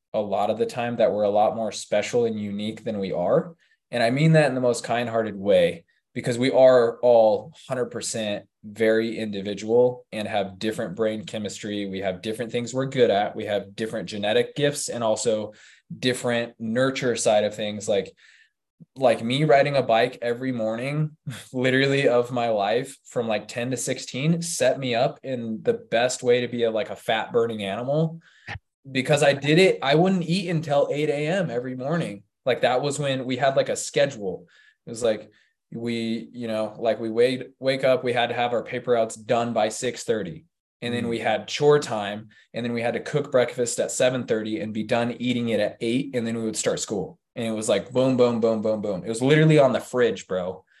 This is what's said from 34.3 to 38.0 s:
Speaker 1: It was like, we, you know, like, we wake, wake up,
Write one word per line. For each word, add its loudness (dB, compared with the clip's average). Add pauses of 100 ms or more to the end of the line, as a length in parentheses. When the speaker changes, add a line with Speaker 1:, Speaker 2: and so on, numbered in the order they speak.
Speaker 1:
It -16
was -8
like, -2 (420)
we, -4
you -10
know, -4
like, 0
we -4
wake, 2 (120)
wake 0
up, 4